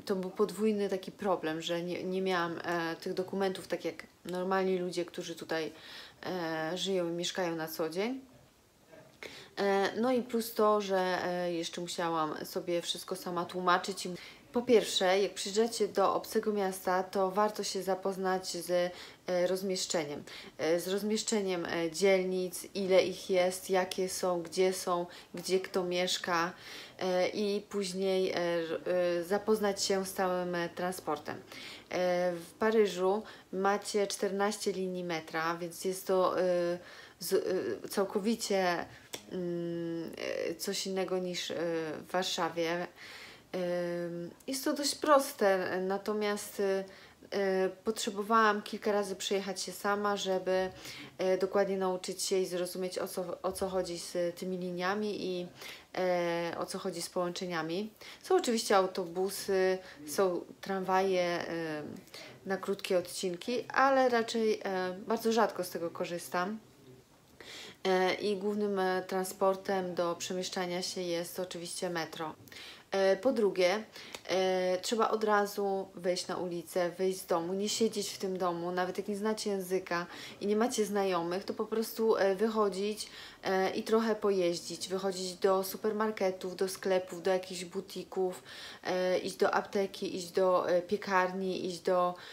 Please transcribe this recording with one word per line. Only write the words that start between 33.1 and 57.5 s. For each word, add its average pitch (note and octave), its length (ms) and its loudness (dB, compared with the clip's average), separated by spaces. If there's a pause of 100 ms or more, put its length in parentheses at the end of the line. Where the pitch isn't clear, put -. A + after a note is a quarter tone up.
macie G3 540 2
czternaście G3+ 640 0
linii F3+ 320 -4
metra, E3 540 -2
więc E3+ 280 -8
jest F#3 220 -2
to, F#3 320 4
e, F3+ 40 4 (760)
z-, F3 140 -2 (520)
e, - 40 -10
całkowicie, F#3+ 960 0 (460)
mm, E3+ 800 -4 (380)
e, E3+ 60 -4
coś - 320 -4
innego F#3+ 300 -2
niż, F3+ 340 -4
e, - 40 -4 (520)
w - 40 -10
Warszawie. F3 760 0 (680)
Ym, F3 760 -2 (160)
jest C4+ 160 -4
to D4+ 100 2
dość C#4+ 220 0
proste, G3+ 840 4
natomiast, G#3 800 -2
y, G3 240 2 (540)
y, F#3+ 320 2 (140)
potrzebowałam G#3+ 800 2
kilka G#3 300 -4
razy G3 240 0
przejechać G3 460 -2
się F#3+ 100 -6
sama, G3+ 460 0
żeby, F#3 520 2 (680)
y, - 20 -2
dokładnie F#3+ 400 2
nauczyć F#3 440 -2
się - 160 0
i F#3 80 2
zrozumieć, F3+ 540 -4
o - 80 -2
co, F3+ 340 -6
o F#3 100 -2
co F#3+ 180 -2
chodzi F3 300 -2
z F3 400 -2
tymi F#3 180 -4
liniami F3+ 680 -2
i, F3+ 220 -4 (1080)
y, - 40 -6
o F3+ 80 -2
co F3+ 140 -8
chodzi E3+ 220 -4
z - 80 -8
połączeniami. F3 800 -2 (340)